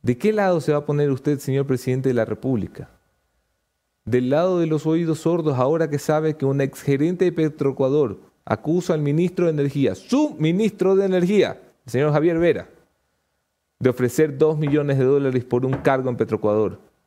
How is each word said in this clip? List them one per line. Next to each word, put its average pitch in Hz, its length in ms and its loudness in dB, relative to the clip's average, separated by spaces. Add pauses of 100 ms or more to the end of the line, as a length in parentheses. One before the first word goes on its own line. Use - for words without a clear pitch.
¿De 120 160 0
qué 214 140 0
lado 190 300 0
se 156 100 -2
va 147 60 2
a 147 80 -4
poner 147 260 0
usted, 135 280 -2
señor 135 280 -2
presidente 131 420 -2
de 123 60 0
la 113 80 2
República? 110 680 -4 (1160)
¿Del 123 240 0
lado 175 300 2
de 165 60 0
los 156 200 -2
oídos 160 340 0
sordos, 160 380 -2
ahora 156 320 0
que 143 100 -4
sabe 156 380 -2
que 139 80 -4
un 139 160 0
exgerente 143 640 0
de 175 80 2
Petroecuador 143 840 0 (280)
acusa 165 480 -2
al 156 80 0
ministro 170 440 0
de 165 60 2
Energía, 139 440 0
su 226 440 -2
ministro 185 560 2
de 196 100 2
Energía, 185 540 2 (260)
el 123 60 -12
señor 147 220 0
Javier 160 260 2
Vera, 160 300 0 (1080)
de 123 100 0
ofrecer 131 480 0
dos 156 200 2
millones 143 420 0
de 131 40 2
dólares 131 400 2
por 123 220 0
un 131 80 0
cargo 131 360 0
en 120 60 -2
Petroecuador? 107 640 0 (260)